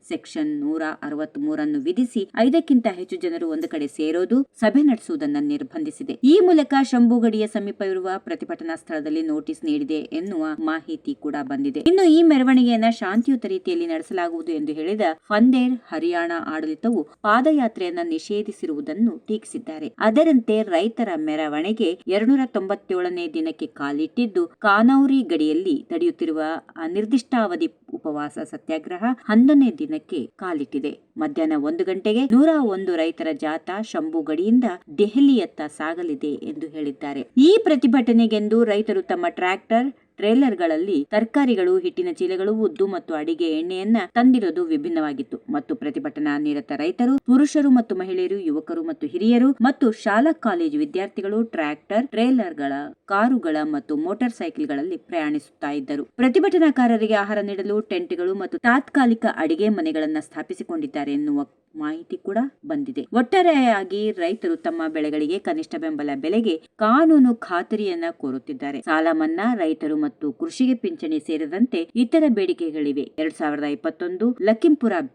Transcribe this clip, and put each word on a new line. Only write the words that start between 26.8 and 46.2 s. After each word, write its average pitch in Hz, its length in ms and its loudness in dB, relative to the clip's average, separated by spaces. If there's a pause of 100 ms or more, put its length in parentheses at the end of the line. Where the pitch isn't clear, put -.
ಉಪವಾಸ 147 440 -8 (140)
ಸತ್ಯಾಗ್ರಹ 175 520 -8 (220)
ಹನ್ನೊಂದನೇ 254 540 6
ದಿನಕ್ಕೆ 151 560 -6
ಕಾಲಿಟ್ಟಿದೆ. 147 640 -6 (180)
ಮಧ್ಯಾಹ್ನ 156 400 -2
ಒಂದು 302 260 -4
ಗಂಟೆಗೆ 262 420 0
ನೂರ 269 240 6 (100)
ಒಂದು 190 360 -2
ರೈತರ 160 360 -4
ಜಾಥಾ 160 500 -6
ಶಂಭು 160 400 -4
ಗಡಿಯಿಂದ 180 420 2 (340)
ದೆಹಲಿಯತ್ತ 220 720 4
ಸಾಗಲಿದೆ 160 600 -6
ಎಂದು 151 400 -8
ಹೇಳಿದ್ದಾರೆ. 147 600 -8 (100)
ಈ 339 260 8
ಪ್ರತಿಭಟನೆಗೆಂದು 233 1000 4
ರೈತರು 220 380 0
ತಮ್ಮ 359 280 -4
ಟ್ರ್ಯಾಕ್ಟರ್, 339 640 -2 (240)
ಟ್ರೇಲರ್ಗಳಲ್ಲಿ 190 920 2
ತರಕಾರಿಗಳು, 220 680 2
ಹಿಟ್ಟಿನ 359 340 -2
ಚೀಲಗಳು, 320 440 -2
ಉದ್ದು 202 320 0
ಮತ್ತು 175 260 -6
ಅಡಿಗೆ 160 460 -2
ಎಣ್ಣೆಯನ್ನ 214 380 0 (160)
ತಂದಿರೋದು 226 500 4
ವಿಭಿನ್ನವಾಗಿತ್ತು 151 760 -4 (120)
ಮತ್ತು 143 260 -4
ಪ್ರತಿಭಟನಾ 147 640 -6